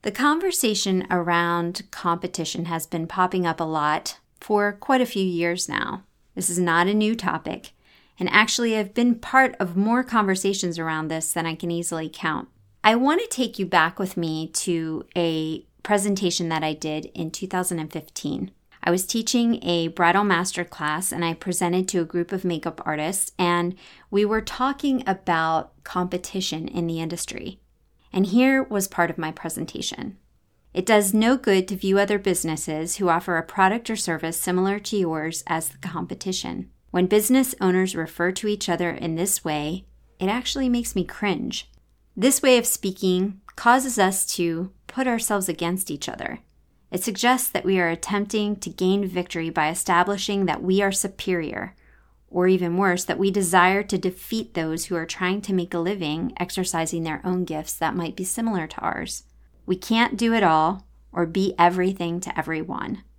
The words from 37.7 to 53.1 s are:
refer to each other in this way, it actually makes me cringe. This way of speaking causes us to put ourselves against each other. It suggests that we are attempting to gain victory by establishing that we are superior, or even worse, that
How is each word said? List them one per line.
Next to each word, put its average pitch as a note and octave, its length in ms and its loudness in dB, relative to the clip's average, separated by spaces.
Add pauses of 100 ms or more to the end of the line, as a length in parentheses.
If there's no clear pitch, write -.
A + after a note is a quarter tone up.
refer E3+ 340 -2
to F#3+ 160 -4
each G#3 220 -2
other F3 220 0
in D#3+ 240 -4
this E3 280 0
way, D3+ 420 -4 (340)
it F#3 100 0
actually B3+ 400 -2
makes A#3+ 260 0
me F#3 80 0
cringe. - 680 -4 (460)
This C4 260 2
way B3+ 160 6
of A#3 80 2
speaking F#3+ 760 -2 (160)
causes B3 420 4
us - 260 2 (120)
to E3+ 340 -2 (160)
put C4 180 -2
ourselves A3+ 440 0
against F3 420 -2
each - 160 -8
other. - 320 -8 (500)
It F#3 140 -4
suggests B3 460 2
that - 160 -4
we F#3+ 120 4
are F3 120 2
attempting G#3 640 -2
to - 140 -10
gain F#3+ 360 2
victory F3+ 440 -4
by D#3 200 2
establishing F#3+ 760 2
that - 180 -2
we F#3+ 180 4
are F#3+ 120 2
superior, F#3 840 -4 (540)
or F3+ 160 2
even F3+ 300 4
worse, F3+ 300 2
that - 120 -2